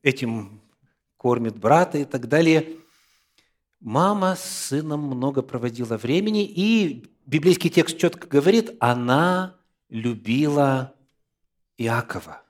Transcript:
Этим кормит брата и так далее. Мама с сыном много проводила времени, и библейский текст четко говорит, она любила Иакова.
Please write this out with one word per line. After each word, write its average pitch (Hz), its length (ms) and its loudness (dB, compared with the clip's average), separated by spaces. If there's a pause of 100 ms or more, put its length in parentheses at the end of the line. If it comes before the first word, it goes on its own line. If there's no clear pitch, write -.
Этим 113 600 -4 (560)
кормит 120 400 -2
брата 151 420 2
и 143 60 -4
так 120 220 -8
далее. 160 520 2 (1000)
Мама 185 560 0
с - 80 -14 (240)
сыном 151 340 -4
много 135 420 -2
проводила 120 540 -6
времени, 196 460 0
и 185 680 0 (160)
библейский 170 420 2
текст - 280 2
четко - 300 -2
говорит, 196 520 2
она 143 800 2 (320)
любила 131 1040 0 (840)
Иакова. 117 720 -6